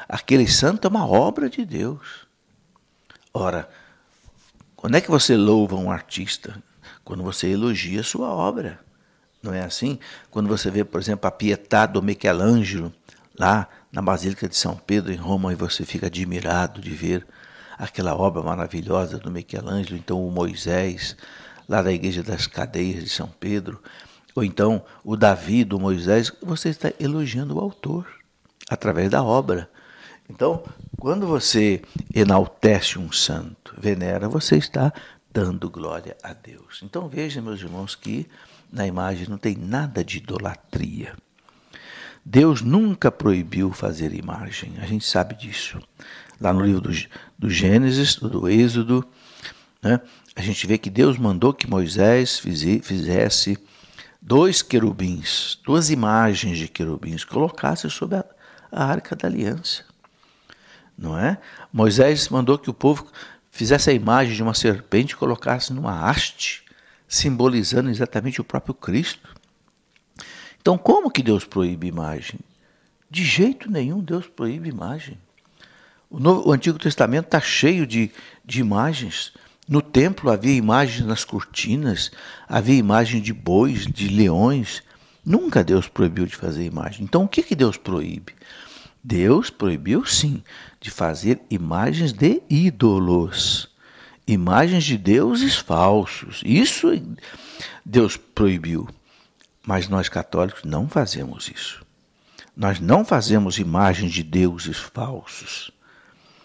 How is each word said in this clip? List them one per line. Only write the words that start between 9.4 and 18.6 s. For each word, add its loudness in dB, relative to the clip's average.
Não -8
é -6
assim? -6
Quando -2
você -2
vê, 0
por -6
exemplo, -2
a -2
Pietà 2
do -2
Michelangelo, 0
lá 2
na -6
Basílica -2
de -8
São -2
Pedro, -4
em -8
Roma, -2
e -4
você -6
fica -6
admirado -4
de -12
ver -4
aquela -6
obra 0
maravilhosa -4